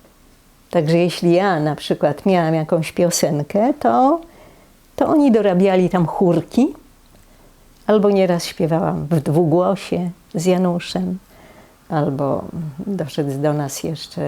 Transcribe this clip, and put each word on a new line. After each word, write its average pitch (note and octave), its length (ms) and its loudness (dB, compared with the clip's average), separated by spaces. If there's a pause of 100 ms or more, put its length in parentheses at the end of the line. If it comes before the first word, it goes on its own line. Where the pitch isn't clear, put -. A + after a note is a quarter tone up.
(720)
Także E3 260 2
jeśli F3 360 2
ja F3+ 260 2
na D3+ 160 -2
przykład D3+ 500 -4
miałam F3 280 2
jakąś D#3+ 380 -2
piosenkę, F3 880 0
to, C4 420 2 (760)
to - 120 0
oni C#4+ 240 4
dorabiali F#3+ 580 4
tam F3+ 160 2
chórki, F3 680 0 (1120)
albo G#3 220 4
nieraz F#3 360 2
śpiewałam E3 600 -2
w D#3 140 0
dwugłosie F3 920 0 (260)
z E3 100 -4
Januszem, F3+ 720 -2 (720)
albo C#3+ 560 -2 (420)
doszedł D3 540 -4
do D3+ 120 0
nas D3 300 -6
jeszcze, - 440 -8